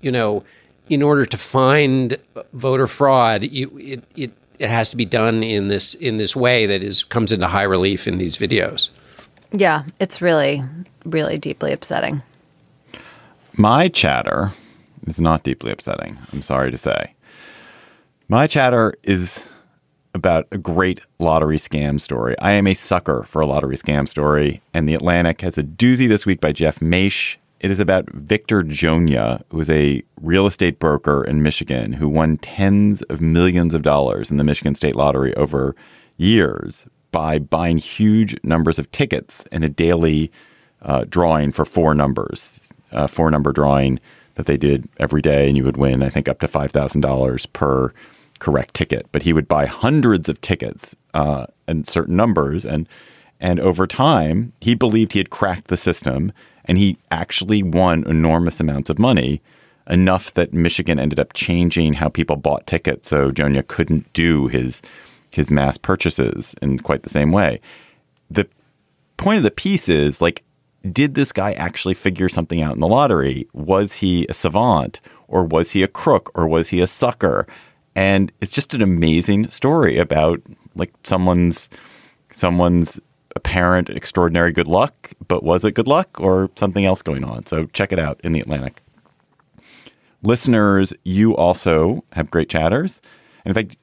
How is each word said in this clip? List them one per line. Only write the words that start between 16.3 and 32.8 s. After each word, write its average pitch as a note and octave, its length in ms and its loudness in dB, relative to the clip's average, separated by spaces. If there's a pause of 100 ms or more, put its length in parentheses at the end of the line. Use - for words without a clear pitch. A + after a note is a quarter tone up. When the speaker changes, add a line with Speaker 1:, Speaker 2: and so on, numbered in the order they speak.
Speaker 3:
I'm C#2+ 100 -10
sorry C2 300 -2
to B1 40 -10
say. - 380 -6 (1120)
My C3 220 4
chatter B2 460 2 (100)
is F2+ 420 -2 (680)
about E2 380 0
a G2+ 80 -8
great F2+ 420 -2 (200)
lottery D#2+ 380 2
scam D2 420 -2
story. A#1+ 400 -4
I G2+ 100 0
am G2+ 160 4
a F#2+ 80 4
sucker D#2+ 480 -2
for - 180 -6
a D#2 60 2
lottery C#2 300 -2
scam C#2+ 320 -2
story, D2 520 0 (140)
and D#2 140 0
The D#2 60 2
Atlantic E2+ 480 0
has F2+ 140 -4
a D2+ 60 -2
doozy A#2+ 460 2
this G#2+ 180 2
week F#2 140 0
by D#2 100 0
Jeff D#2 300 -2
Maish. F#2 560 0 (240)
It F#2+ 100 -2
is F#2+ 80 -2
about F#2 320 0
Victor F#2 540 -2
Jonia, D2+ 880 0
who D#2+ 100 -6
is D#2 100 -2
a D2 320 2 (180)
real F2+ 280 2
estate - 320 -2
broker D2 420 0
in D2+ 220 0
Michigan B1+ 480 -2
who D2 160 -2
won D#2 300 2
tens G2+ 640 0